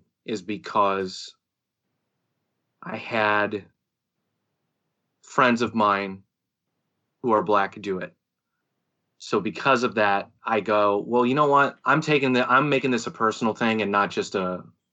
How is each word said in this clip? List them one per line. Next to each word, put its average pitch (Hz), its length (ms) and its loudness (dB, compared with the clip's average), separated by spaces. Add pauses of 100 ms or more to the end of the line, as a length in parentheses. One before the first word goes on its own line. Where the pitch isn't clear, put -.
(260)
is 110 180 -8
because 98 880 -4 (1500)
I - 120 -10
had 104 680 -2 (1600)
friends 123 400 2
of 113 140 -2
mine 101 480 0 (1000)
who 120 100 -2
are 107 120 4
black 98 380 0
do 95 180 -6
it. - 140 -12 (1040)
So - 200 -2
because 117 440 0
of 107 120 -4
that, 101 340 0 (160)
I 110 140 0
go, 104 460 2
"Well, 120 200 0
you 123 80 0
know 147 140 2
what? 139 380 4
I'm 143 160 2
taking 139 320 0
the, 123 160 2
I'm 135 200 4
making 135 220 0
this 113 160 -2
a 90 40 -6
personal 110 420 -2
thing 110 280 -2
and 101 100 -2
not 101 200 0
just - 240 -4
a 92 280 -4 (280)